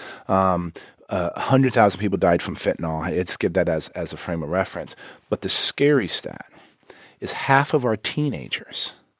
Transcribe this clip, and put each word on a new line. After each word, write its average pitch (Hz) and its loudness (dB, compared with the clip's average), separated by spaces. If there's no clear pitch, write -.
Um, 92 2
uh, 90 -2
a - -6
hundred 131 4
thousand 104 4
people 98 0
died 87 4
from - -6
fentanyl. 82 -2
Let's 90 -2
give 92 0
that 87 2
as, 80 0
as 87 -8
a 73 -10
frame 85 -6
of 73 -6
reference. 90 -2
But - -2
the 95 -2
scary 143 2
stat - -8
is 107 -4
half 139 2
of 135 2
our 113 2
teenagers - -6